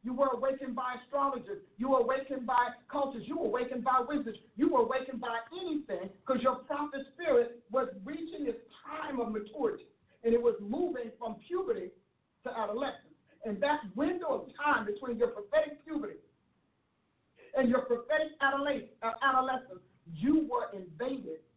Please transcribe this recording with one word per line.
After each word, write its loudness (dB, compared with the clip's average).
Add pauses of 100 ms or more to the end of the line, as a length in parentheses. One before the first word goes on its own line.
You -4
were 4
awakened -2
by -4
astrologers. -4 (140)
You -2
were 6
awakened 0
by 2 (240)
cultists. -2
You -6
were -2
awakened -2
by 4
wizards. -4 (180)
You 4
were 6
awakened 0
by -4 (140)
anything -6 (140)
'cause 0
your 2
prophet -6
spirit 2
was 0 (160)
reaching -8
its -4 (240)
time -8
of -4
maturity. -4 (380)
And 6
it 4
was 4
moving -2
from -8 (100)
puberty -4 (500)
to 2
adolescence. -4 (300)
And -2
that 4 (100)
window 2
of 0
time 4
between -2
your 6
prophetic 2
puberty -4 (1400)
and 4
your 4
prophetic 0
adoles-, 0 (120)
uh, -2 (100)
adolescence, 0 (320)
you 4
were -2
invaded -8 (160)